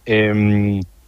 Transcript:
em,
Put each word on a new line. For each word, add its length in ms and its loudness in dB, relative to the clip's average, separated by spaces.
em, 760 0